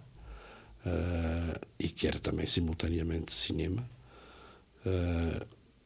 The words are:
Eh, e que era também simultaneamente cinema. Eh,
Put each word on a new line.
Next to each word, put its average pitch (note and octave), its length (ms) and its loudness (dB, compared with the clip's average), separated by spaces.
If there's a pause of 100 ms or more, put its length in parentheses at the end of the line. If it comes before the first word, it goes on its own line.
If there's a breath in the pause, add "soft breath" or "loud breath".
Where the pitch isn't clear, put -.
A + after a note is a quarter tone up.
(840 loud breath)
Eh, E2+ 760 2 (180)
e - 120 0
que - 180 0
era - 100 2
também D#2+ 280 0
simultaneamente E2 880 2
cinema. E2+ 560 0 (960 soft breath)
Eh, F2 600 2 (400)